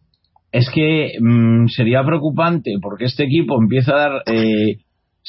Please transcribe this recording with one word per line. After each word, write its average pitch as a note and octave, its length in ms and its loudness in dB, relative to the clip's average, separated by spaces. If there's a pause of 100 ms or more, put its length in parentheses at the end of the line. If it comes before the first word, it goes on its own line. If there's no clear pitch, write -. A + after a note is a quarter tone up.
(520)
Es B2 200 0
que, D#3 480 0
mm, A#2 480 4
sería B2 360 0
preocupante, D3+ 800 -2
porque G2+ 240 -8
este B2+ 180 -4
equipo C#3 380 0
empieza B2 320 2
a C#3+ 40 2
dar, C#3+ 300 -2
eh, A2 500 0 (520)